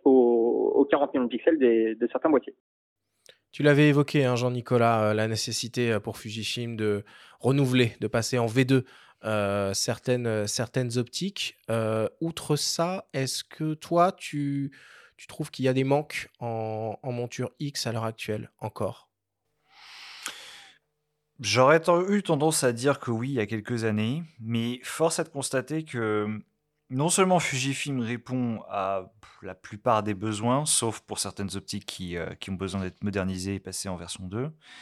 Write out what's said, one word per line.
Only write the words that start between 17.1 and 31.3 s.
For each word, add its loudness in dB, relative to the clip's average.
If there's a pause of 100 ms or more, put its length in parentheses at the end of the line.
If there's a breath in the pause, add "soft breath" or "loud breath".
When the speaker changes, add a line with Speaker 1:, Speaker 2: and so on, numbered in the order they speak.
Speaker 2:
monture -6
X -6
à -2
l'heure -4
actuelle, -6
encore ? -8 (2250 loud breath)
Speaker 3:
J'aurais 6
ten-, 4
eu 2
tendance 2
à 4
dire 0
que -4
oui, -2
il -4
y 0
a 0
quelques -4
années, 0 (180)
mais -4
force -2
est -2
de -10
constater -4
que -2 (600)
non 0
seulement 4
Fujifilm -2
répond -4
à, -4 (100)
pff, -20
la -12
plupart 0
des -2
besoins, -2
sauf 0
pour -10
certaines -6